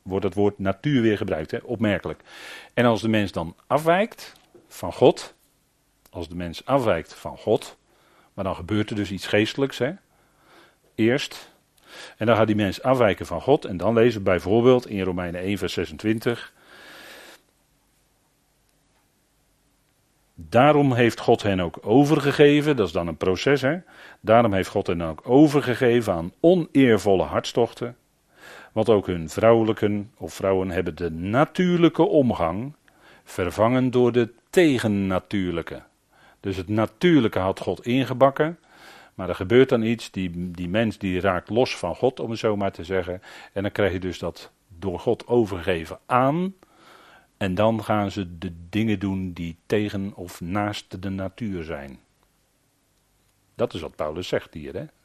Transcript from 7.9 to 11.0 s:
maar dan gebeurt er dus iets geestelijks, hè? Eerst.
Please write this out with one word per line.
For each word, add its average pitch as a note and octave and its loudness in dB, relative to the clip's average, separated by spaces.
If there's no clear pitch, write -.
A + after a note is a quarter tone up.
maar G2 -6
dan F#2 -4
gebeurt G#2 -4
er A2+ -8
dus G2 -4
iets G2 -10
geestelijks, A2 -2
hè? C3 -4
Eerst. - -2